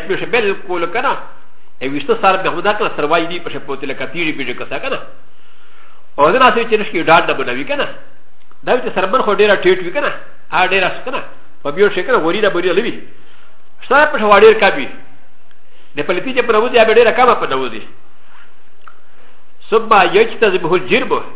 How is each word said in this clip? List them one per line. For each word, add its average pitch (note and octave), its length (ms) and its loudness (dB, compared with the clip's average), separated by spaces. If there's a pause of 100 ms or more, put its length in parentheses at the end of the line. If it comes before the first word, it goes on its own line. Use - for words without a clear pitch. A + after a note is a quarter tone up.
په F#3 120 0
شی E3+ 80 -4
بالکل F3+ 680 -2
که A#3 60 0
نه، C4 120 0 (720)
یې C3 100 -4
ویشته D3 300 0
سر F#3+ 200 4
بیا D#3 80 0
هم D#3+ 100 -4
دا E3+ 120 0
که - 120 -2
نه E3 120 0
سروای E3 300 0
دي، F3 120 -4
په - 120 -6
شی C3+ 80 -4
پوتې C3+ 260 -6
لکه C3+ 280 -6
تیږې E3 260 -2
بیږي B2 200 -4
که B2 120 -6
څه C3+ 120 -4
که C4+ 60 -6
نه. - 100 -4 (1200)
او D3+ 140 4
ځینو B3+ 180 4
هسې A#3 200 2
چې G#3+ 100 2
نشکي E3+ 220 -2
ډاډ D#3+ 260 6
نه D3+ 40 0
بنوي C3 320 -2
که C#4+ 120 -4
نه. C4+ 100 -2 (760)
دا G3 100 2
وي B3+ 80 2
چې - 120 -4
سرمن F#3+ 280 0
خو G#3 120 2
ډېره G3+ 280 4
ټیټ F#3 220 4
وي F3 60 -4
که D4 100 -2
نه، C4 120 -2 (400)
هغه F#3 140 2
ډېره F#3 280 2
څه - 100 -6
که B3+ 60 -4
نه، C4+ 120 -4 (400)
په C#3+ 80 -2
بیو F#3+ 200 4
شي F#3+ 120 -2
که G#3+ 100 0
نه، A3+ 60 4
غوري E3+ 220 2
نه G#3 80 2
بوري F3 240 0
نه F#3+ 100 2
وي. G#3+ 120 -2 (880)
شته D4 240 4
په D4 120 -2
شی G#3+ 60 0
وا G3+ 160 8
ډېر A3 220 10
کم F#3+ 140 4
وي. C3 120 -4 (1080)
د C#3+ 120 0
پلیتي F3+ 260 0
چې B3 120 2
په A#3 60 2
نوځي، G#3+ 220 2
یا A3+ 100 8
به G#3+ 100 4
ډېره A3+ 240 6
کمه B3 160 6
په E3 120 -2
نوځي. C3 360 -2 (1900)
ثم A3 220 2 (240)
یجتذبه F#3+ 580 2
الجرب F3+ 380 0 (240)